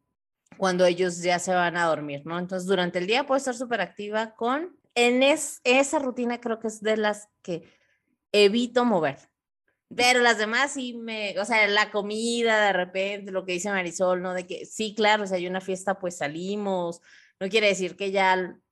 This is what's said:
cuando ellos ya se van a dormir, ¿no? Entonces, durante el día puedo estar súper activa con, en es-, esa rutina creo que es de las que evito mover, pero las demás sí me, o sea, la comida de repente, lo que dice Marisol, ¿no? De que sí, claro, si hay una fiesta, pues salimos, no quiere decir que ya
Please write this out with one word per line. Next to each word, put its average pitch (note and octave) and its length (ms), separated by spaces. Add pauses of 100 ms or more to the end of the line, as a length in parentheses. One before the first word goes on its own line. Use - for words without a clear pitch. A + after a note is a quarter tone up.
(580)
cuando F#3 260
ellos F3 380
ya F3 160
se F#3 160
van F3 240
a E3+ 80
dormir, D3 400
¿no? E3+ 120
Entonces, F3+ 300
durante F3+ 300
el F3+ 80
día B3+ 200
puedo C4+ 120
estar C4 160
súper A#3 260
activa G#3 540
con, C#4 440 (160)
en A#3+ 280
es-, D4+ 420
esa C#4 340
rutina B3 400
creo A3+ 200
que A3+ 100
es G#3+ 140
de A3 160
las G#3 320 (100)
que E3+ 240 (680)
evito A#3 540
mover, D#3+ 320 (800)
pero B3 260
las A#3 160
demás A#3+ 360
sí B3 220
me, A3 440
o G#3 80
sea, A3 200
la G#3 240
comida A3 760
de G3 80
repente, F#3+ 560
lo F#3 160
que F#3 60
dice F#3 180
Marisol, F3+ 500
¿no? F#3 140
De F3+ 120
que - 200
sí, G#3+ 280
claro, G#3 320
si F#3+ 80
hay F3+ 120
una F#3 140
fiesta, F#3+ 380
pues F3 200
salimos, F3+ 840 (400)
no F#3+ 80
quiere G#3 200
decir F3+ 280
que G3 140
ya F#3 460 (160)